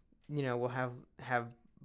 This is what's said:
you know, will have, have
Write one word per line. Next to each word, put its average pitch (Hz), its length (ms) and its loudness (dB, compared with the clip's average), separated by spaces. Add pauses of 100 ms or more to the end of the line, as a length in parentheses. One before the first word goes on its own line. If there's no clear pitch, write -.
(300)
you 147 120 0
know, 127 140 2
will 120 120 2
have, 127 240 0 (280)
have 120 280 2 (360)